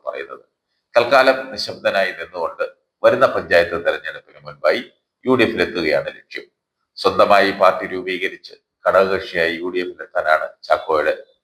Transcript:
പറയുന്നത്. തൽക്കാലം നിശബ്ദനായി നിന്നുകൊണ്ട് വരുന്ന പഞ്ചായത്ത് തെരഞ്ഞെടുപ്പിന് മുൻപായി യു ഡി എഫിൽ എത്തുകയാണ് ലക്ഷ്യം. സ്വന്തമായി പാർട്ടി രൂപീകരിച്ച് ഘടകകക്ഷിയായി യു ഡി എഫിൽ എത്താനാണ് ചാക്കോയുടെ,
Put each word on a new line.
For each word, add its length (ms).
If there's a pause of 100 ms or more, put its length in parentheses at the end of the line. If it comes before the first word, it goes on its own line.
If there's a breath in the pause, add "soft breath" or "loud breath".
പറയുന്നത്. 380 (520)
തൽക്കാലം 560
നിശബ്ദനായി 580
നിന്നുകൊണ്ട് 520 (400)
വരുന്ന 240
പഞ്ചായത്ത് 600
തെരഞ്ഞെടുപ്പിന് 600
മുൻപായി 380 (420)
യു 80
ഡി 80
എഫിൽ 200
എത്തുകയാണ് 440
ലക്ഷ്യം. 380 (520)
സ്വന്തമായി 540
പാർട്ടി 360
രൂപീകരിച്ച് 640 (360)
ഘടകകക്ഷിയായി 640
യു 160
ഡി 100
എഫിൽ 240
എത്താനാണ് 460 (140)
ചാക്കോയുടെ, 600 (180)